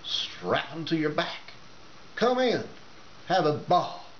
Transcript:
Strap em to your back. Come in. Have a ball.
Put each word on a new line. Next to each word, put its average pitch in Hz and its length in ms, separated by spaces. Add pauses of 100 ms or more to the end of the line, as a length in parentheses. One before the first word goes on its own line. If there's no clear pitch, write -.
Strap - 680
em 160 120
to 165 100
your 156 140
back. 160 440 (600)
Come 247 240
in. 220 240 (640)
Have 180 180
a 151 80
ball. - 520 (140)